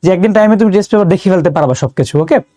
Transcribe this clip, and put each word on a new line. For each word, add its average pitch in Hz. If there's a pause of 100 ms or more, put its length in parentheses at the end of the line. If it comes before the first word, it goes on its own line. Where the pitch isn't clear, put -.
যে 156
একদিন 196
টাইমে 214
তুমি 214
টেস্ট 208
পেপার 208
দেখে 196
ফেলতে 175
পারবা 143 (100)
সবকিছু, 131 (100)
ওকে? 269 (200)